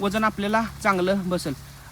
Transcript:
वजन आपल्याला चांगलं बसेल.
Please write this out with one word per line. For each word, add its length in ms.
वजन 240
आपल्याला 380
चांगलं 420
बसेल. 540